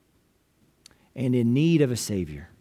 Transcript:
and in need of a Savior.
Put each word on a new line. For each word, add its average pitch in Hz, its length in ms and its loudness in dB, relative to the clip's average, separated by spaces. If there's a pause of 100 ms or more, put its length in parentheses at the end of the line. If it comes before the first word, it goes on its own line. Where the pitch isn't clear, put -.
(1160)
and 127 200 -2
in 120 200 2
need 156 280 4
of 131 80 2
a 120 60 -2
Savior. 85 520 -6 (120)